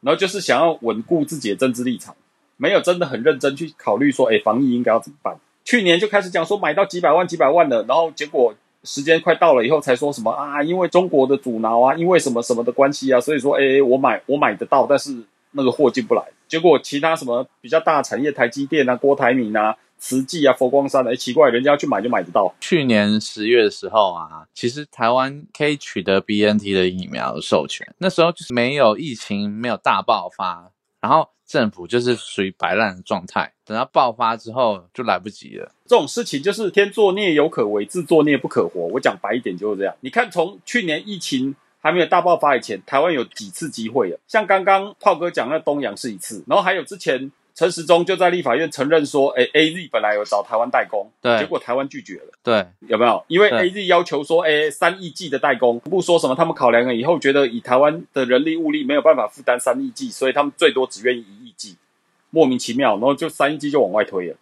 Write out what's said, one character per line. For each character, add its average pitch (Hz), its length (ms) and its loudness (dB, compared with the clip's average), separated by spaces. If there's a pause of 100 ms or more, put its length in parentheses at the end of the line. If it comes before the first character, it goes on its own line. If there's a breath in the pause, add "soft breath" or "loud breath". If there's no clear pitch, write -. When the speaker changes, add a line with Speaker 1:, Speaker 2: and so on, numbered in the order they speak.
Speaker 1:
然 143 140 2
后 - 20 -10
就 190 80 0
是 190 140 -4
想 135 180 2
要 160 240 2
稳 113 220 -2
固 - 220 0
自 160 120 -8
己 123 120 -4
的 98 80 -2
政 131 160 0
治 123 100 -6
立 123 140 -4
场， - 180 -18 (400)
没 - 160 -2
有 190 80 6
真 180 180 0
的 175 80 -2
很 127 160 -6
认 147 160 2
真 139 160 0
去 151 240 -10
考 120 200 0
虑 143 120 2
说， 123 220 2
哎， 107 100 4
防 110 200 2
疫 135 100 2
应 120 100 0
该 117 120 2
要 113 40 4
怎 117 140 -4
么 - 100 -20
办。 87 160 -8 (280)
去 240 180 2
年 175 160 4
就 214 80 0
开 202 140 2
始 185 80 -8
讲 175 160 -2
说 202 120 -2
买 165 160 -2
到 190 120 2
几 175 160 -8
百 165 100 4
万、 175 160 2
几 175 80 -8
百 151 140 2
万 165 180 4
了， 117 160 0
然 123 140 0
后 165 140 0
结 147 140 -10
果 135 280 0 (320)
时 - 180 -8
间 160 160 4
快 165 160 2
到 170 200 4
了 117 100 2
以 123 40 -2
后 151 120 2
才 135 120 0
说 143 200 -2
什 120 80 -10
么 113 100 -2
啊， 143 320 -4
因 170 140 -2
为 180 100 0
中 180 220 2
国 135 180 4
的 135 80 2
阻 123 240 -4
挠 113 220 2
啊， 131 140 4
因 170 120 -2
为 180 100 4
什 143 140 -2
么 117 100 -2
什 120 120 -4
么 117 100 -4
的 123 80 -2
关 135 220 2
系 135 180 -2
啊， 123 80 4
所 147 160 -2
以 139 40 -2
说， 139 160 0
哎， 139 260 4
我 127 160 4
买， 123 300 0
我 139 100 0
买 135 160 2
得 101 120 -8
到， 131 220 2
但 139 100 2
是 127 240 -6 (300)
那 139 100 -6
个 131 80 2
货 123 220 2
进 117 140 -4
不 113 100 2
来。 - 80 0 (240)
结 160 100 -6
果 165 220 4
其 143 220 -8
他 160 120 2
什 151 120 -6
么 123 200 -4 (140)
比 - 80 -20
较 139 140 0
大 160 160 2
的 135 60 0
产 117 200 -4
业， 147 80 0
台 123 160 0
积 139 180 -4
电 139 220 2
啊、 123 80 2
郭 139 180 2
台 131 200 2
铭 117 220 -2
啊、 107 200 0 (240)
慈 131 240 -2
济 143 240 0
啊、 127 60 6
佛 127 140 0
光 139 220 2
山 131 160 2
啊， 117 60 -2
哎， 127 40 -2
奇 127 180 -6
怪， 147 180 6
人 120 120 0
家 143 140 4
去 - 80 -4
买 110 160 -2
就 120 80 -4
买 107 140 -2
得 85 80 -12
到。 95 280 2
Speaker 2:
去 160 260 0
年 107 360 2
十 107 260 -8
月 120 160 4
的 104 60 4
时 - 200 -12
候 101 240 2
啊， 80 420 -14
其 - 120 -4
实 139 240 -6
台 117 200 0
湾 135 320 -2 (120)
可 151 120 -2
以 147 100 -2
取 - 240 -8
得 95 180 2
B 104 240 0
N 104 140 4
T 101 160 -2
的 92 140 2
疫 92 180 -6
苗 64 340 -8
授 80 280 0
权， - 200 -12 (120)
那 185 100 0
时 175 140 2
候 170 80 2
就 - 80 -10
是 - 140 -12
没 120 200 0
有 117 240 4
疫 151 160 -8
情， 104 380 -6
没 113 160 -8
有 110 100 -2
大 104 240 0
爆 98 260 0
发， 90 440 -8 (280)
然 110 120 0
后 151 180 2 (160)
政 123 240 0
府 90 160 -14
就 120 140 0
是 120 160 0
属 - 260 -8
于 95 160 -2
摆 85 160 -2
烂 101 220 0
的 92 80 -20
状 95 240 -4
态， - 260 -6 (100)
等 107 140 -8
到 127 80 -2
爆 131 260 0
发 113 240 -2
之 113 160 -16
后 110 400 -2
就 131 120 -10
来 101 160 0
不 95 100 -12
及 60 280 -18
了。 50 140 -14 (140)
Speaker 1:
这 240 100 4
种 165 120 2
事 240 160 -6
情 143 180 -6
就 185 100 -2
是 196 200 -4
天 202 200 2
作 202 220 4
孽 196 200 0
犹 147 140 4
可 113 200 -2
为， 104 180 -2
自 175 180 -8
作 156 200 4
孽 147 120 2
不 - 120 -4
可 95 200 0
活。 85 260 -6
我 127 60 -2
讲 110 220 0
白 104 140 -4
一 127 40 -2
点 104 160 -8
就 101 160 -6
是 98 60 -6
这 98 80 -4
样。 90 140 -4
你 127 100 -12
看 226 220 -2
从 175 340 -4
去 240 180 -4
年 160 240 -4
疫 208 100 -10
情 139 380 -4 (260)
还 156 100 0
没 175 80 0
有 160 60 2
大 175 160 2
爆 170 160 2
发 143 180 2
以 117 60 -2
前， 101 240 -10
台 139 140 0
湾 170 120 2
有 135 120 -2
几 101 260 -12
次 151 200 -10
机 113 200 -10
会 113 200 0
了？ 85 180 -10
像 214 180 -2
刚 190 180 0
刚 196 360 0
炮 196 160 2
哥 170 160 -4
讲 127 180 -4
那 156 80 -2
东 147 240 -2
洋 104 160 -6
是 123 140 -8
一 101 60 -12
次， 90 300 -14
然 139 80 0
后 196 60 4
还 185 140 0
有 170 80 -6
之 202 120 -14
前 139 360 -4 (240)
陈 175 160 2
时 170 120 -8
中 170 220 4
就 190 100 0
在 180 140 2
立 180 120 -2
法 120 140 0
院 156 140 -2
承 139 180 -4
认 156 180 0
说， 139 240 2
哎 127 240 0
，A 156 180 2
Z 170 200 -12
本 113 100 -2
来 107 120 0
有 104 100 -2
找 101 200 -2
台 113 140 -6
湾 117 120 0
代 127 160 0
工， 98 240 -6 (120)
Speaker 2:
对。 117 180 2
Speaker 1:
结 101 60 -2
果 151 120 -6
台 120 160 -6
湾 135 160 -4
拒 135 140 -16
绝 92 140 -16
了。 - 100 -20 (160)
Speaker 2:
对。 104 240 0 (200)
Speaker 1:
有 113 100 0
没 117 80 4
有？ 107 220 2
因 165 120 0
为 208 100 6
Speaker 2:
对。 - 120 2
Speaker 1:
A 180 100 0
Z 196 160 -8
要 175 160 4
求 147 200 -6
说， 165 200 0
哎， 156 260 0
三 180 320 -2
亿 175 80 -10
剂 165 200 -14
的 135 100 -2
代 139 160 0
工， 120 240 0
不 175 220 -2
说 170 180 2
什 - 80 -2
么 127 80 0
他 160 100 0
们 165 80 -4
考 131 160 2
量 117 160 2
了 127 80 -2
以 117 100 -2
后 160 140 2
觉 139 160 0
得 139 140 4
以 117 120 -6
台 123 180 0
湾 151 360 2
的 135 120 0
人 127 200 2
力 160 100 -2
物 160 160 -2
力 151 120 -2
没 131 100 -2
有 147 80 2
办 156 140 6
法 117 120 -4
负 - 140 -14
担 123 180 0
三 131 220 -2
亿 135 80 -6
剂， 123 220 -12
所 131 180 -2
以 - 20 -2
他 143 120 0
们 143 120 -4
最 156 160 2
多 127 140 -2
只 98 180 -16
愿 123 140 0
意 117 40 -12
一 104 260 -20
亿 113 100 -20
剂， 95 200 -18 (520)
莫 160 160 4
名 127 140 0
其 - 140 -8
妙， 127 180 2
然 101 100 -2
后 139 140 2
就 160 120 -6
三 143 260 -2
亿 156 40 -8
剂 143 140 -6
就 143 100 2
往 95 100 0
外 104 140 0
推 90 220 -6
了 78 140 -10